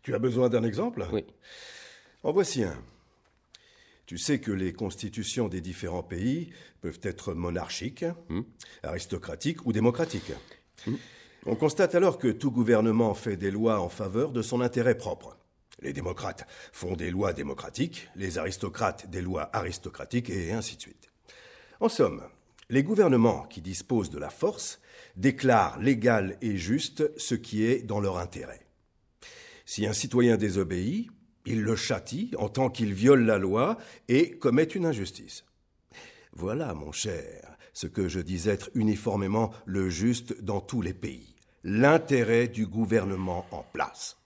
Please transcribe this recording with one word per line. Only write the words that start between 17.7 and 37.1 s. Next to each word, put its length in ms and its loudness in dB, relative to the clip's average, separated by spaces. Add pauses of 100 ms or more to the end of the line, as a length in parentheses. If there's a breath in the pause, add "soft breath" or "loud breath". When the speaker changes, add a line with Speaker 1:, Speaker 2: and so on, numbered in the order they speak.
Speaker 1:
les 220 -4
aristocrates 720 -4
des 120 -6
lois 340 -4
aristocratiques, 760 -4
et 220 -4
ainsi 260 -4
de 40 -16
suite. 280 -20 (720 loud breath)
En 100 2
somme, 340 0 (460)
les 140 4
gouvernements 600 6
qui 180 -14
disposent 480 -2
de 100 -10
la 100 -6
force 500 -4 (360 loud breath)
déclarent 640 4
légal 600 2
et 160 -2
juste 600 -2
ce 180 -2
qui 300 -2
est 180 2
dans 160 -2
leur 180 0
intérêt. 480 -10 (1000 loud breath)
Si 220 -2
un 60 0
citoyen 440 4
désobéit, 720 0 (380)
il 140 -2
le 140 0
châtie 640 -4
en 100 0
tant 200 2
qu'il 240 -2
viole 320 8
la 120 4
loi 400 2 (300 loud breath)
et 300 4
commet 260 4
une 220 -2
injustice. 580 -6 (880 loud breath)
Voilà, 400 -4
mon 180 -10
cher, 680 -8 (160 soft breath)